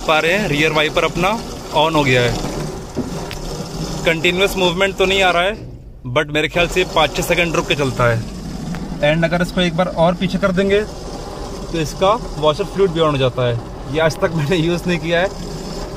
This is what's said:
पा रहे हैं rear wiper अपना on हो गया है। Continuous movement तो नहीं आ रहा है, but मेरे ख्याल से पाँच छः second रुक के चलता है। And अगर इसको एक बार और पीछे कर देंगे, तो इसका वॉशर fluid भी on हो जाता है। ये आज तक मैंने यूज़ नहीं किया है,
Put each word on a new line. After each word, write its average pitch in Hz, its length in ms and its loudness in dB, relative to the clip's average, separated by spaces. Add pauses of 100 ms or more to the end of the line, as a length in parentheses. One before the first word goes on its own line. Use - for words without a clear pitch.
पा 156 120 4
रहे 165 140 2
हैं 208 140 0
rear 151 240 2
wiper 156 320 2
अपना 180 360 0 (340)
on 160 220 4
हो 147 80 4
गया 127 180 4
है। 117 340 -2 (1500)
Continuous 175 520 2
movement 185 380 2
तो 190 100 2
नहीं 196 160 2
आ 180 100 6
रहा 170 120 2
है, 208 120 0 (520)
but 147 200 0
मेरे 151 200 0
ख्याल 170 200 2
से 185 160 0
पाँच 160 320 2
छः 180 80 0
second 170 320 0
रुक 165 120 0
के 170 80 0
चलता 127 280 0
है। 117 200 2 (760)
And 160 260 4
अगर 175 160 0
इसको 180 200 0
एक 165 160 0
बार 180 100 2
और 175 280 2
पीछे 185 220 -2
कर 190 140 2
देंगे, 196 300 2 (880)
तो 165 80 -2
इसका 190 340 2
वॉशर 151 500 0
fluid 185 280 2
भी 160 80 -2
on 156 120 4
हो 143 60 0
जाता 127 300 2
है। 117 120 0 (340)
ये 151 60 0
आज 160 200 2
तक 185 160 2
मैंने 156 200 0
यूज़ 170 320 0
नहीं 175 120 0
किया 165 220 0
है, 196 80 0 (680)